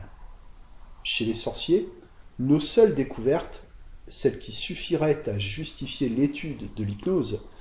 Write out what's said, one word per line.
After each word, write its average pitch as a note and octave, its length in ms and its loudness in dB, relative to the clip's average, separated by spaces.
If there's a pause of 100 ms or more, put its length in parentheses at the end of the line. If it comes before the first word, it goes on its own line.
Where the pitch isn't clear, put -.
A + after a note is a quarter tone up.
(1040)
Chez - 220 0
les A2+ 100 2
sorciers, - 540 2 (500)
nos C#3 220 6
seules G#3+ 340 6
découvertes, C3+ 720 0 (400)
celles - 320 2
qui - 140 -10
suffiraient D3+ 760 0
à G#2 100 0
justifier C3 680 -4
l'étude C3+ 680 0
de - 100 -2
l'hypnose G#2 640 0 (120)